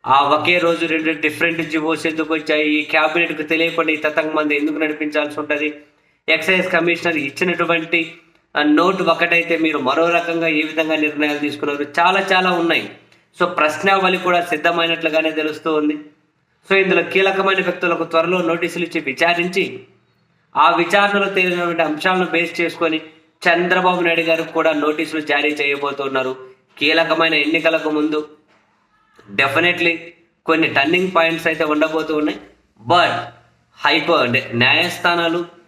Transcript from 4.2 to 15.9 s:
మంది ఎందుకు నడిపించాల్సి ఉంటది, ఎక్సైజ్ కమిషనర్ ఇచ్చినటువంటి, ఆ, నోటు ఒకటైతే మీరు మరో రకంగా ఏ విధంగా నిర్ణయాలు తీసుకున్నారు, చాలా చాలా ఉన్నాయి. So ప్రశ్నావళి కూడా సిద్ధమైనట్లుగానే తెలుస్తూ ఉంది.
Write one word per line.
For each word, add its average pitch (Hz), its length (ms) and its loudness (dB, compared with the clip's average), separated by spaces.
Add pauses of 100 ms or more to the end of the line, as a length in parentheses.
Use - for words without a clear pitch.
మంది 151 200 0
ఎందుకు 147 220 -2
నడిపించాల్సి 151 640 -4
ఉంటది, 147 340 -4 (560)
ఎక్సైజ్ 175 420 0
కమిషనర్ 170 460 0
ఇచ్చినటువంటి, 165 1000 -2 (420)
ఆ, 147 60 2
నోటు 170 400 4
ఒకటైతే 165 540 2
మీరు 156 200 0
మరో 143 320 2
రకంగా 170 380 0
ఏ 156 140 0
విధంగా 156 340 -2
నిర్ణయాలు 147 420 -2
తీసుకున్నారు, 143 460 -4
చాలా 175 380 0 (120)
చాలా 185 180 2
ఉన్నాయి. 165 380 0 (520)
So 180 40 4
ప్రశ్నావళి 180 720 2
కూడా 175 240 2
సిద్ధమైనట్లుగానే 160 920 0
తెలుస్తూ 156 420 -4
ఉంది. 151 240 0 (720)